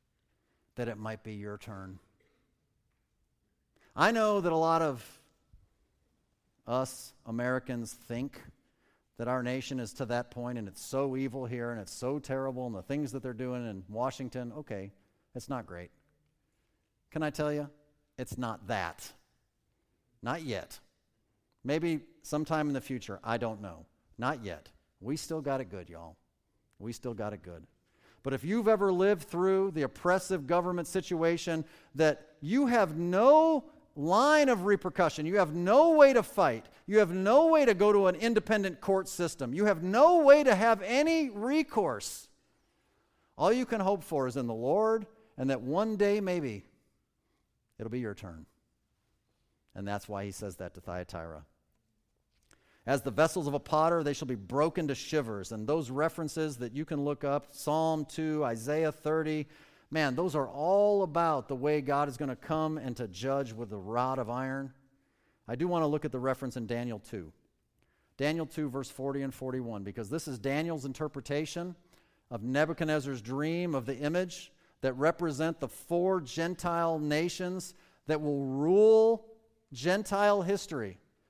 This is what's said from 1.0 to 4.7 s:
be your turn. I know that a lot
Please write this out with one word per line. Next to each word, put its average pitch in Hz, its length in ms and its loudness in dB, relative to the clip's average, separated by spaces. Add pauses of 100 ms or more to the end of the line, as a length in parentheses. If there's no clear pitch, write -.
be 107 120 -12
your 104 220 -10
turn. 95 420 -16 (2000)
I 175 140 4
know 214 320 2
that 170 100 0
a 160 60 2
lot 165 240 4